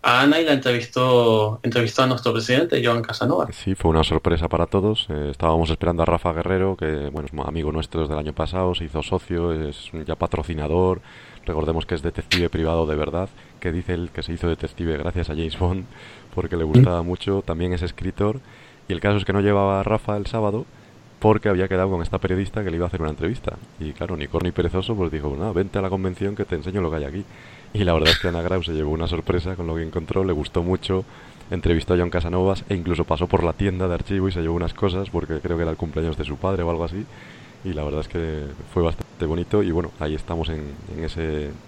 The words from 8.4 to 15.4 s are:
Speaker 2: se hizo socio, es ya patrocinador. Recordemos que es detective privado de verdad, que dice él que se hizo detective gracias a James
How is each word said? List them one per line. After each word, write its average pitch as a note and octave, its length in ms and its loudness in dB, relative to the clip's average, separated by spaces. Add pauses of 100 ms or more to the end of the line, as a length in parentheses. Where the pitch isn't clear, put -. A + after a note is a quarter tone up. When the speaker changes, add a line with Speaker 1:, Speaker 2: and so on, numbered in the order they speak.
Speaker 2:
se E2+ 100 -4
hizo D2+ 180 -4
socio, F2 500 -2
es D#2 380 -6 (160)
ya D#2+ 100 -4
patrocinador. E2+ 840 0 (420)
Recordemos D#2 400 -2
que - 120 -4
es D2 60 -6
detective E2+ 460 -2
privado E2 380 2
de D2+ 100 0
verdad, D2+ 320 -2 (320)
que F2+ 120 -4
dice F2 200 -4
él F2 200 -4
que - 100 -8
se E2 100 -8
hizo E2+ 160 -2
detective D#2+ 480 -2
gracias D#2+ 320 -2
a D2+ 60 -4
James D#2+ 240 -4